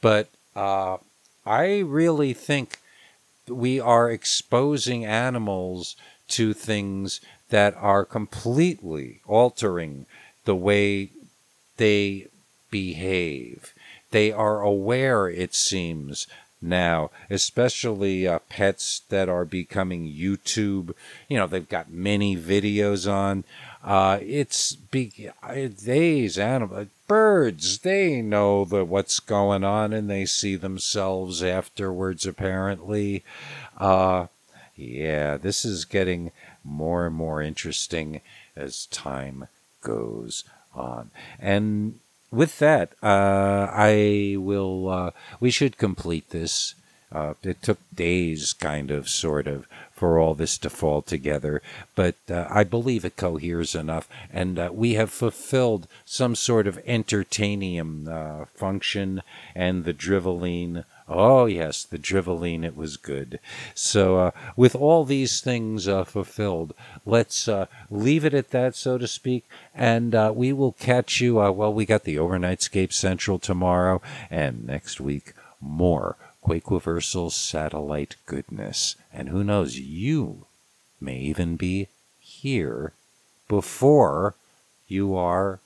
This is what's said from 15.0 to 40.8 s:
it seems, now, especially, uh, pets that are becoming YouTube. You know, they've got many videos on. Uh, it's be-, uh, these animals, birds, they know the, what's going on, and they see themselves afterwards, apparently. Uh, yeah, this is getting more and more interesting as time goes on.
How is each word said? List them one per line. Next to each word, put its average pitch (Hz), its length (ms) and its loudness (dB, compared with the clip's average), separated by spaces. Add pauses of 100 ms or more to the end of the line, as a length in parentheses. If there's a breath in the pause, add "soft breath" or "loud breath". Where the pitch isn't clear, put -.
it 87 260 -6
seems, 80 720 -4 (340 loud breath)
now, 85 500 0 (200 loud breath)
especially, 98 960 0
uh, 85 220 0
pets - 640 -2
that 95 180 2
are 90 160 0
becoming 87 680 -4
YouTube. 95 840 -4 (340 loud breath)
You 143 80 -2
know, 101 100 0
they've 85 220 -6
got 80 220 -6
many 98 460 0
videos 101 720 0
on. 98 360 -2 (400 loud breath)
Uh, 98 380 4
it's 131 520 -2
be-, 107 560 -8 (120)
uh, 131 260 -6 (120)
these 127 580 2
animals, 104 500 -2 (180)
birds, 170 720 4
they 180 420 2
know 101 420 4
the, 95 200 2
what's 95 360 0
going 101 420 2
on, 104 300 0
and 107 160 -4
they 98 160 -2
see 95 320 -2
themselves 92 840 -4
afterwards, 92 840 -2
apparently. 98 960 -2 (540 loud breath)
Uh, 92 500 4 (500 loud breath)
yeah, 73 600 -2
this 90 280 -4
is 92 200 -4
getting 90 480 -2 (320 loud breath)
more 80 420 -2
and 80 80 -4
more 78 280 -4
interesting 78 800 -6 (340 loud breath)
as 69 300 -10
time 67 600 -10 (360)
goes 57 600 -8 (320 soft breath)
on. 60 360 -12 (280 loud breath)